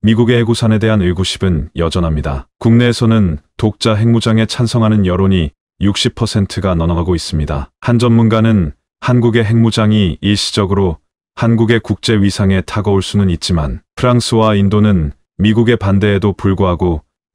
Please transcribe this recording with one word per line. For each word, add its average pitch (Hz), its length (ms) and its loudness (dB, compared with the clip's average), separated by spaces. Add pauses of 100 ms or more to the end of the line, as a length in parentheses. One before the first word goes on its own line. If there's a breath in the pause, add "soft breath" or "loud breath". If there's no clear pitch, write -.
미국의 113 380 2
핵우산에 113 380 0
대한 110 220 0
의구심은 90 760 -2
여전합니다. 78 720 -4 (120)
국내에서는 113 800 2 (180)
독자 110 380 -2
핵무장에 113 500 0
찬성하는 110 640 0
여론이 90 460 0 (300)
육십 101 320 -2
퍼센트가 98 600 -2
넘어가고 85 400 0
있습니다. 76 560 -4 (100)
한 120 180 0
전문가는 113 760 2 (280)
한국의 120 440 2
핵무장이 107 760 2
일시적으로 98 760 -2 (380)
한국의 113 440 2
국제 110 360 -4
위상에 98 440 0
다가올 98 400 -2
수는 98 300 -2
있지만 78 500 -4 (160)
프랑스와 113 600 0
인도는 101 560 0 (260)
미국의 110 380 2
반대에도 98 580 0
불구하고 90 680 -2 (320)